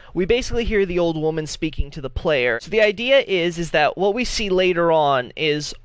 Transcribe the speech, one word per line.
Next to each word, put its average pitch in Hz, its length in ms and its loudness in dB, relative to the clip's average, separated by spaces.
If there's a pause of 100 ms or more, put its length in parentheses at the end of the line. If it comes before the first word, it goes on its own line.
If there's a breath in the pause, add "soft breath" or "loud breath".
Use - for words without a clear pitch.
(120 loud breath)
we 175 120 -2
basically 233 400 0
hear 202 200 0
the 175 140 -2
old 170 180 0
woman 156 300 -2
speaking 147 460 -4
to 156 80 -12
the 131 100 -8
player. 123 500 0
So - 100 -14
the 214 100 2
idea 226 400 4
is, 175 360 0
is 170 140 -6
that 151 260 2
what 196 180 0
we 247 100 -2
see 214 260 -4
later 180 400 2
on 143 460 2
is 151 380 -2 (100)